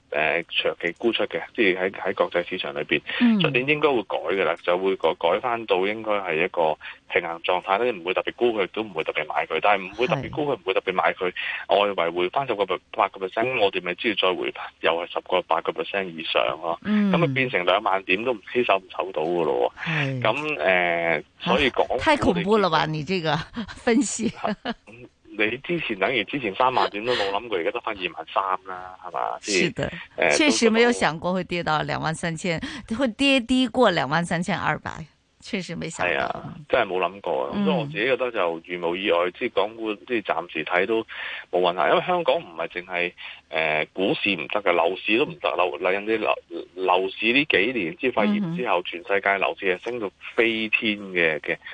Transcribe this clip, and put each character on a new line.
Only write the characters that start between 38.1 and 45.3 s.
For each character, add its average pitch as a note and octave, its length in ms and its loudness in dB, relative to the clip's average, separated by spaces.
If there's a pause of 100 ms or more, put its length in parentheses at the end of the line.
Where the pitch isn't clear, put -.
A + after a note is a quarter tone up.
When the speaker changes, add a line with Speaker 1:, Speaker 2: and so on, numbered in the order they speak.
Speaker 1:
得 B2 140 -2
就 F2 360 -2
如 F2 220 -4
無 F2 80 0
意 G2 140 0
外， F2 280 4
即 B2+ 100 -2
係 - 60 -6
港 G#2+ 220 0
股， A2 180 -4
即 A2 260 -4
係 - 20 -12
暫 E2 300 -4
時 D#2 120 -6
睇 F#2 220 2
都 A2+ 160 0 (480)
冇 F3 100 2
問 F3 140 4
題。 - 160 2
因 E3+ 80 4
為 D3+ 80 -2
香 F3+ 180 0
港 C3 120 2
唔 F2+ 200 -8
係 E2+ 120 -6
淨 F2+ 160 -8
係， F2+ 280 -2 (360)
呃， D#2+ 440 0
股 G2 220 2
市 A2 160 0
唔 D#2+ 180 -2
得 - 140 -2
嘅， F2+ 100 4
樓 E2+ 240 4
市 G#2+ 220 0
都 D3 60 4
唔 E2 160 -8